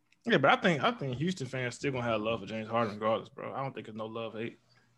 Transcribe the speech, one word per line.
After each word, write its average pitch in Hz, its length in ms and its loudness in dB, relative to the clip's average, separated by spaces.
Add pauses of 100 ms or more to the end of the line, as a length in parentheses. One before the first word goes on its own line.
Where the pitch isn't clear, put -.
(260)
Yeah, 226 120 6
but 139 140 8
I 254 100 6
think, 160 220 4
I - 80 4
think 127 260 -4
Houston 156 300 -2
fans 123 280 -4
still 143 180 -2
gonna 123 100 -2
have 113 180 2
love 110 200 -2
for 98 40 -10
James 110 220 -6
Harden 113 280 0
regardless, 107 340 0
bro. - 240 -10
I 113 100 -4
don't 135 100 -6
think 107 140 -10
it's 110 100 -12
no 110 100 -6
love 113 260 -8
hate. 113 260 -8 (380)